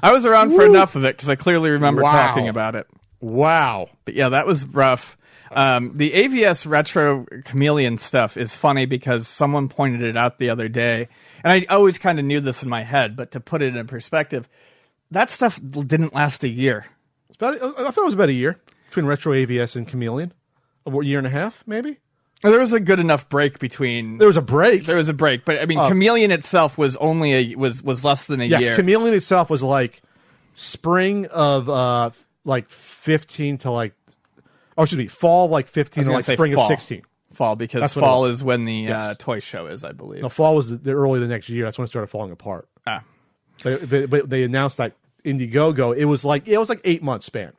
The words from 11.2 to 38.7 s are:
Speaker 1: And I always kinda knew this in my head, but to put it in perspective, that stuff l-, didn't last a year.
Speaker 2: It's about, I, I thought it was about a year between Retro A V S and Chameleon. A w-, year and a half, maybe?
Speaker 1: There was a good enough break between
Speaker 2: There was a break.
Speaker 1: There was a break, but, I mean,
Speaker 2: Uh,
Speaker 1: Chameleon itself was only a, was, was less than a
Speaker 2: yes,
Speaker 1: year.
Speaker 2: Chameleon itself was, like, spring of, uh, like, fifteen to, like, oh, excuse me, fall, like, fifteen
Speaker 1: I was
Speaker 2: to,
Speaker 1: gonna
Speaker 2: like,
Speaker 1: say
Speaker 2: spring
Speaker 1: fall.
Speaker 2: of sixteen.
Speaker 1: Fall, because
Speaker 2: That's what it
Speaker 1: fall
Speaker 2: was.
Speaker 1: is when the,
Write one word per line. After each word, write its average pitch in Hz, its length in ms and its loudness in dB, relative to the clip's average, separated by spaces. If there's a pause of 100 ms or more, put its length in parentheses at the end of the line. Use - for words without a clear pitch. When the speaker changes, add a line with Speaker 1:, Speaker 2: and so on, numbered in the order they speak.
Speaker 1:
And 170 80 4
I 185 220 2
always 196 240 4
kinda 170 240 -2
knew 143 180 -2
this 135 240 -6
in 135 60 -8
my 117 140 -6
head, 117 320 -2
but 127 160 -12
to 135 80 -12
put 156 240 -6
it 127 120 -4
in 117 120 -10
perspective, 131 600 -6 (640)
that 208 200 -2
stuff - 280 -2 (160)
l-, 143 60 -6
didn't 156 320 -2
last 143 300 -2
a 139 40 -4
year. 120 380 -2 (440)
Speaker 2:
It's - 80 -20
about, 269 240 -4
I, 254 60 -8
I 277 240 -6
thought - 60 -4
it 415 80 2
was 294 80 0
about 185 160 2
a 135 40 -2
year 131 260 -4 (300)
between 165 180 -4
Retro 143 260 -2
A 135 120 2
V 120 140 -2
S 120 160 -4
and 117 120 -8
Chameleon. 127 460 -8 (520)
A 143 60 -10
w-, 139 180 -2
year 139 80 0
and 139 100 -2
a 127 40 -4
half, 170 340 -6
maybe? 247 320 -8 (460)
Speaker 1:
There 220 160 8
was 254 120 2
a 226 80 2
good 185 200 2
enough 160 280 2
break 143 320 0
between 117 600 -6
Speaker 2:
There 214 80 10
was 180 100 6
a 165 40 2
break. 165 440 2
Speaker 1:
There 160 120 0
was 156 120 0
a 156 40 -2
break, 139 320 0
but, 151 140 -2
I 147 60 -4
mean, 165 120 -2
Speaker 2:
Uh, 147 120 2
Speaker 1:
Chameleon 208 420 4
itself 160 460 0
was 139 200 0
only 156 360 0
a, 123 220 0
was, 127 280 -4
was 131 220 -4
less 139 220 0
than 139 120 -4
a 120 60 -2
Speaker 2:
yes, 131 160 2
Speaker 1:
year. 117 160 0
Speaker 2:
Chameleon 220 360 2
itself 180 360 0
was, 147 120 -2
like, 131 400 -2 (540)
spring 185 720 -2
of, 143 420 0
uh, 123 440 0 (340)
like, 131 240 -4
fifteen - 920 -6
to, 131 120 -6
like, 113 220 -6 (840)
oh, 160 60 4
excuse 156 140 0
me, 120 100 -4
fall, 175 420 2
like, 151 180 0
fifteen 147 360 -2
Speaker 1:
I - 0 -
was - 20 0
Speaker 2:
to, 135 60 0
Speaker 1:
gonna 127 60 0
Speaker 2:
like, 120 80 -4
Speaker 1:
say 135 100 0
Speaker 2:
spring 151 200 0
Speaker 1:
fall. 135 80 4
Speaker 2:
of 110 60 4
sixteen. 120 320 -4 (320)
Speaker 1:
Fall, 110 240 -2
because 113 240 -6
Speaker 2:
That's 143 160 -2
what 143 60 2
it - 20 4
Speaker 1:
fall 127 160 4
Speaker 2:
was. 123 160 0
Speaker 1:
is 131 60 -10
when 123 200 0
the, 113 100 -6